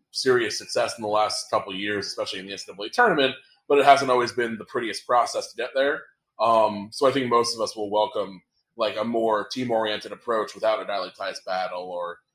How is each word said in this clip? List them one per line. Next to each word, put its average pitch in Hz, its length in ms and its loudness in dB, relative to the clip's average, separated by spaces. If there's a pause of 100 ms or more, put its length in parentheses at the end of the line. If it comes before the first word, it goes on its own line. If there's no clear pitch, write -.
(100)
serious 120 480 2
success 113 400 -4
in 113 40 -14
the 107 60 -4
last 104 400 0
couple 104 240 -2
of 95 60 -8
years, 101 280 -4
especially 104 340 -6
in 95 60 -12
the 98 60 -12
N 98 60 -10
C - 80 -14
double 98 180 -12
A 110 40 -8
tournament, 151 480 2 (320)
but 143 100 4
it 135 60 4
hasn't 135 260 8
always 123 220 2
been 113 260 -4
the 104 60 -14
prettiest 117 420 -6
process 117 460 0
to - 40 -20
get 113 180 -6
there. 143 280 0 (360)
Um, 107 520 2
so - 160 2
I 127 60 6
think 127 160 0
most 117 260 2
of 113 60 -6
us 107 160 -4
will 107 140 -8
welcome, 101 520 -2 (340)
like, 107 200 -2
a 107 80 -2
more 113 420 0
team-oriented 110 640 -4
approach 104 440 -4
without 107 280 0
a 95 40 -14
guy 101 120 -4
like 92 160 -8
Tyus 95 320 -8
Battle 90 360 -4
or, 87 360 -8 (160)